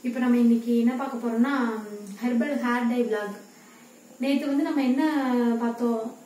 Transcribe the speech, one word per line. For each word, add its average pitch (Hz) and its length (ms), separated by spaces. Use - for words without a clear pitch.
இப்ப 247 180
நம்ம 240 180
இன்னைக்கு 233 420
என்ன 240 160
பார்க்க 262 280
போறோம்னா, 240 300
ஹெர்பல் 247 420
ஹேர் 240 280
டை 247 160
விலாக். 202 280
நேத்து 277 280
வந்து 285 220
நம்ம 277 220
என்ன 285 120
பார்த்தோம்? 233 380